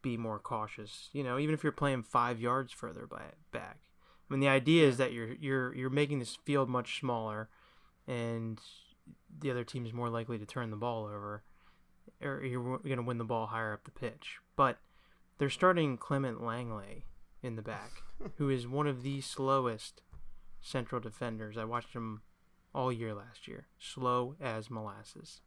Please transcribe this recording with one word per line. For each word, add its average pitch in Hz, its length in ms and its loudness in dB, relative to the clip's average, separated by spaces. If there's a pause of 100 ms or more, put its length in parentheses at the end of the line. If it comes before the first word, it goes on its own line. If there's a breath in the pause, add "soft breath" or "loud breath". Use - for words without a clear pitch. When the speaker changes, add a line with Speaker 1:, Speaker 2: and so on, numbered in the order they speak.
Speaker 1:
be 123 140 0
more 110 240 -2
cautious. - 720 -6
You 139 120 -2
know, 127 140 0
even 151 160 4
if 151 100 0
you're 151 100 6
playing 135 300 2
five 120 360 4
yards 120 320 2
further - 340 -10
by, - 280 -12 (180)
back. - 280 -8 (500 soft breath)
I 135 40 -2
mean, 135 60 2
the 139 80 6
idea 143 400 10
is 123 100 6
Speaker 2:
Yeah. 131 80 6
Speaker 1:
that 127 80 -2
you're, 117 200 -4
you're, 135 420 0
you're 127 140 0
making 143 300 4
this - 180 -4
field 139 320 2
much 123 300 0
smaller, 110 500 -2 (580 soft breath)
and 117 540 -2 (760)
the 135 120 0
other 120 140 0
team's 120 260 -4
more 120 180 -2
likely 117 280 -2
to 104 80 -6
turn 117 240 -4
the 107 80 -6
ball 113 280 0
over, 104 380 -6 (760 soft breath)
or 143 220 -4
you're 123 200 -2
w-, 127 260 -2
gonna 123 160 0
win 120 120 -2
the 117 80 -2
ball 113 220 0
higher 110 260 -2
up - 100 -10
the - 80 -16
pitch. - 460 -10 (180)
But 123 240 6 (580 soft breath)
they're 139 120 2
starting 170 480 6
Clement 131 440 -2
Langley 117 640 -4 (380)
in 120 140 -4
the 110 40 -6
back, 104 420 -8 (160)
Speaker 2:
<laughs> - 180 -2
Speaker 1:
who 143 120 2
is 123 180 2
one 143 200 2
of 127 160 -2
the 139 180 -2
slowest 131 800 0 (600)
central 123 400 -4
defenders. 110 560 -6
I 110 80 -2
watched 117 280 -4
him 110 280 -6 (520)
all 127 180 0
year 113 220 -4
last 101 340 -12
year. - 200 -12 (120)
Slow 123 600 0
as 110 300 -4
molasses. 107 760 -10